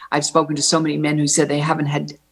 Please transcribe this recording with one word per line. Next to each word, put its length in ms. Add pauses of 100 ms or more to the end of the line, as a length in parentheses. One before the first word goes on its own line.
(120)
I've 140
spoken 300
to 60
so 180
many 180
men 200
who 80
said 220
they 120
haven't 280
had, 260 (180)